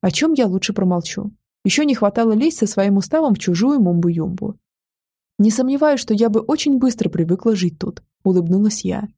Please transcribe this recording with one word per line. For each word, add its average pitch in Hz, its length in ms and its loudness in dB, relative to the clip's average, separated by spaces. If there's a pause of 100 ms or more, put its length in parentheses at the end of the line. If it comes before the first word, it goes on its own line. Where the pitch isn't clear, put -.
О 185 100 0
чем 320 220 0
я 262 140 2
лучше 185 260 -2
промолчу. 185 580 -4 (320)
Еще 240 200 0
не 285 120 2
хватало 220 380 2
лезть 277 240 0
со 214 100 0
своим 196 300 0
уставом 277 380 0
в - 40 -8
чужую 226 400 0
мумбу-юмбу. 175 800 -2 (800)
«Не 214 140 4
сомневаюсь, 269 480 2
что - 140 -2
я 220 160 2
бы 220 100 2
очень 277 380 0
быстро 240 320 0
привыкла 180 460 0
жить 180 220 -2
тут», - 260 -10 (200)
улыбнулась 190 640 0
я. 196 220 -6 (100)